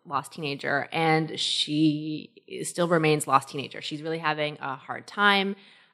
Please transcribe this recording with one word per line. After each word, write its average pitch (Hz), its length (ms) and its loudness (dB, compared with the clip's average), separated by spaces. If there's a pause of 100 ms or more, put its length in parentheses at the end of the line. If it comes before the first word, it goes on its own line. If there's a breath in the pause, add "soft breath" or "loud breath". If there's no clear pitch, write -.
Lost 139 260 -6
Teenager, 139 600 -4
and 160 460 2
she 151 920 0 (340)
still 175 240 -2
remains 156 400 2
Lost 135 220 4
Teenager. 135 320 -10
She's 151 200 -8
really 160 160 -4
having 151 420 -2
a 135 140 -6
hard - 320 -12
time, 202 480 4 (400 loud breath)